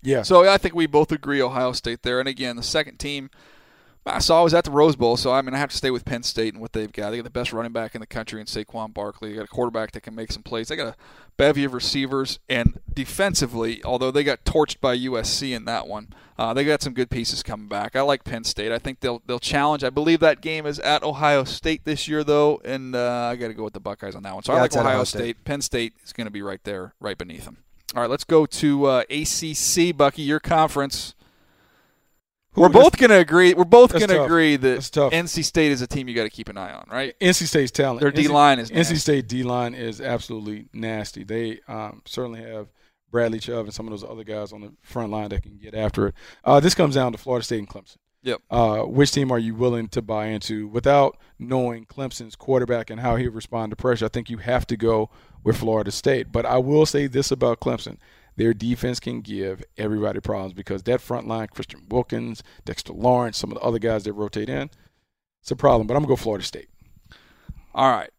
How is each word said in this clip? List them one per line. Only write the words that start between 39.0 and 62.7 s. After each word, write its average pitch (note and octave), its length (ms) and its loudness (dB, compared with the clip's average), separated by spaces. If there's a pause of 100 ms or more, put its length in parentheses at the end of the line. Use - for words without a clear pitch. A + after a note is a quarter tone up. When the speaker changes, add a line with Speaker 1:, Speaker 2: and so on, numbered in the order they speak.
Speaker 1:
D-line B2 460 -2
is A#2+ 280 -10
absolutely A2 720 -8
nasty. A2 500 -8
They, A2+ 440 -6
um, A2 380 -12
certainly A#2 360 -10
have A2 260 -14 (440)
Bradley A2+ 280 0
Chubb A2+ 260 -6
and G2+ 80 -14
some A2+ 140 -12
of A2 40 -12
those G#2 180 -12
other A2+ 140 -16
guys G#2 300 -10
on G#2 80 -20
the G#2 100 -20 (100)
front A2+ 300 -8
line G#2+ 180 -6
that G2+ 140 -4
can G#2 140 -18
get G#2+ 180 -20
after G#2+ 320 -2
it. G2 80 -6 (280)
Uh, C#3+ 160 6
this E3+ 160 4
comes D3 200 2
down B2+ 160 2
to A2+ 60 -12
Florida B2 280 -4
State A#2 140 -4
and G2+ 100 -12
Clemson. - 280 -20 (260)
Speaker 2:
Yep. B2 260 -6
Speaker 1:
Uh, A2+ 300 2
which C3 320 2
team C3+ 200 0
are B2 60 2
you A2+ 160 -2
willing A#2 360 0
to B2 120 -4
buy G#2+ 260 -4
into G#2+ 400 -6
without C3+ 500 2 (200)
knowing A#2+ 480 -4
Clemson's B2 500 -14
quarterback B2 540 0
and A2 100 -12
how A#2+ 180 0
he'll B2 140 -2
respond A2 380 -8
to G#2+ 60 -8
pressure? A#2 300 0
I - 40 -2
think A#2+ 220 -8
you A2+ 80 -10
have A#2+ 280 -2
to B2 80 -2
go A2 360 0 (320)
with A2+ 140 2
Florida A2 340 -2
State. C3+ 400 -2
But A#2 140 -2
I A#2+ 120 2
will C#3+ 300 4
say C#3+ 180 -2
this C3+ 260 -2
about B2+ 280 0
Clemson. A2+ 380 -6 (380)
Their A2+ 180 2
defense A#2+ 460 -4
can A#2+ 220 -10
give G2 420 -8 (140)
everybody G#2 420 -2
problems F#2+ 340 -6
because F#2+ 300 -10
that A#2+ 180 0
front B2 260 -8
line, A2+ 200 -6
Christian - 400 -14
Wilkins, A#2+ 560 -4 (220)
Dexter - 280 -12